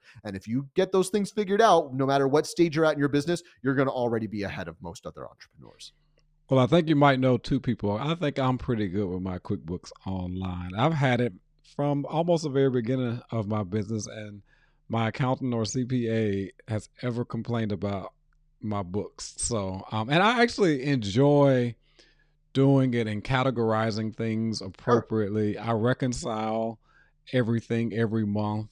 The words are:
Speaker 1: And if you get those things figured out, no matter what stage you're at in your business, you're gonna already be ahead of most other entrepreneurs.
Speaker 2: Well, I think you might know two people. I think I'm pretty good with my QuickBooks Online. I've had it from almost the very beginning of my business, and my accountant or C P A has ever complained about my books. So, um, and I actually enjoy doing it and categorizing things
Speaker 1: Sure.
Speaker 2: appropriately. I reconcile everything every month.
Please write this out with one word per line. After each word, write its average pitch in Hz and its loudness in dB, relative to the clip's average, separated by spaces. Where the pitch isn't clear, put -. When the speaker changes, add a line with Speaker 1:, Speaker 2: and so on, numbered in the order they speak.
Speaker 1:
And 98 -8
if 95 -10
you 131 -4
get 185 0
those 185 2
things 202 -2
figured 202 0
out, 165 6
no 135 0
matter 139 4
what 151 4
stage 170 2
you're 160 4
at 156 4
in 147 -4
your 139 2
business, 147 0
you're 135 0
gonna 135 2
already 113 -2
be 98 -6
ahead 92 -8
of 80 -16
most - -14
other 71 -14
entrepreneurs. - -20
Speaker 2:
Well, 131 4
I 123 6
think 156 4
you 156 4
might 143 6
know 127 4
two 135 -2
people. 104 -2
I 147 -4
think 151 -4
I'm 127 0
pretty 107 -2
good 98 -2
with 90 -6
my 92 -6
QuickBooks 87 -8
Online. 92 -6
I've 143 2
had 131 2
it 117 -2
from 143 0
almost 165 0
the 151 -4
very 135 4
beginning 123 -2
of 110 -2
my 107 -2
business, 104 -4
and 104 -14
my 113 0
accountant 127 -2
or 113 0
C 117 -2
P 120 -2
A 101 0
has 107 -6
ever 120 -4
complained 113 -4
about 101 -6
my 104 -4
books. 90 -8
So, 98 -4
um, 110 -2
and 156 2
I 233 4
actually 175 2
enjoy 135 4
doing 135 4
it 117 0
and 107 -4
categorizing 113 0
things 113 -2
Speaker 1:
Sure. 92 -10
Speaker 2:
appropriately. 107 0
I 113 -4
reconcile 113 -2
everything 117 0
every 110 0
month. 104 -2